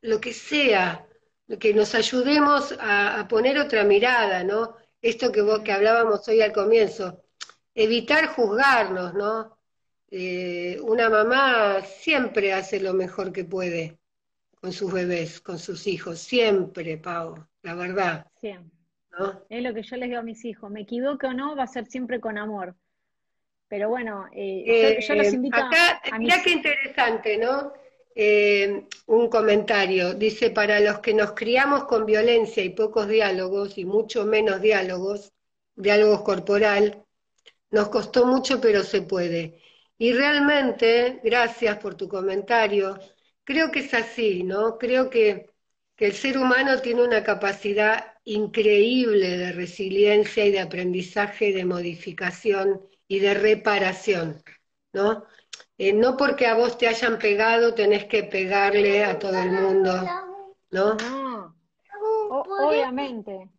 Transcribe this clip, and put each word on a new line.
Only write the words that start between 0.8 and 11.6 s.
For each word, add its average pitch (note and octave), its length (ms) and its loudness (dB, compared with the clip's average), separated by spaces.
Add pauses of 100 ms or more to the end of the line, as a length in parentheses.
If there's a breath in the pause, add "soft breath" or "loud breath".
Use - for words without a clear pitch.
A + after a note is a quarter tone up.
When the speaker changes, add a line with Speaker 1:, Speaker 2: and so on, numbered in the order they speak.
Speaker 1:
que G#3+ 140 2
nos G#3 220 2
ayudemos C#4 840 2
a, G3+ 420 0
a G3 60 -10
poner B3 300 2
otra C#4+ 280 0
mirada, G3+ 580 2
¿no? G#3+ 320 -4 (260 loud breath)
Esto A3+ 300 -2
que G#3 100 2
vos, G#3+ 200 2
que G#3+ 100 -4
hablábamos G#3+ 560 2
hoy A3+ 140 4
al G#3+ 100 2
comienzo, G#3 720 0 (500)
evitar A#3+ 540 2
juzgarnos, G#3+ 880 0
¿no? A3 420 -6 (540)
Eh, F3+ 720 -8
una A3+ 280 2
mamá A3 720 2